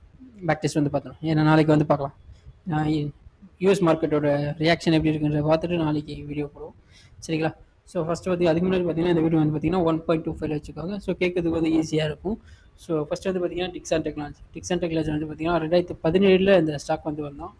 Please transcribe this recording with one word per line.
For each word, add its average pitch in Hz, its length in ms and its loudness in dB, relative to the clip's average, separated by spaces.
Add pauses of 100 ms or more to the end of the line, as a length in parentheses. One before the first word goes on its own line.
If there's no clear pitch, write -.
(480)
பேக் 151 140 -2
டெஸ்ட் 151 180 -2
வந்து 143 140 0
பார்த்துரும். 127 260 -8 (100)
ஏன்னா, 156 180 2
நாளைக்கு 156 260 6
வந்து 151 160 4
பார்க்கலாம். 143 240 0 (580)
நான் 151 220 0
இ-, 147 180 -2 (500)
யூ 185 120 4
எஸ் 175 140 2
மார்க்கெட்டோட 151 420 2 (320)
ரியாக்ஷன் 160 360 2
எப்படி 156 140 2
இருக்குன்றத 151 380 0
பார்த்துட்டு 170 340 0
நாளைக்கு 147 320 -4 (140)
வீடியோ 147 240 -6
போடுவோம். 151 220 -16 (500)
சரிங்களா? 156 260 -2 (400)
So 170 140 -4
ஃபர்ஸ்ட் 165 260 -4
வந்து, 175 200 2
அதுக்கு 175 160 2
முன்னாடி 185 180 0
பார்த்தீங்கன்னா, 170 300 2
இந்த 160 100 2
வீடியோ 160 160 4
வந்து 151 140 2
பார்த்தீங்கன்னா, 165 340 0
ஒன் 160 180 0
பாயிண்ட் 160 200 0
டூ 151 120 -6
ஃபைவ் 156 160 -4
வச்சுக்கோங்க. 160 480 -8
So 185 160 -4
கேட்கறதுக்கு 175 400 0
வந்து 160 200 2
ஈஸியா 156 300 -2
இருக்கும். 196 280 -6 (480)
So 156 240 -2
ஃபர்ஸ்ட் 175 200 -4
வந்து 185 120 -2
பார்த்தீங்கன்னா, 175 340 -4
Dixon 156 320 -2
Technology. 147 340 -10 (140)
Dixon 175 280 -4
Technology 160 320 -2
வந்து 151 140 -4
பார்த்தீங்கன்னா, 160 360 -2
ரெண்டாயிரத்தி 175 300 0 (100)
பதினேழுல 190 580 6
இந்த 147 220 -4
ஸ்டாக் 156 240 -4
வந்து 151 180 -6
வந்தோம். 151 320 -14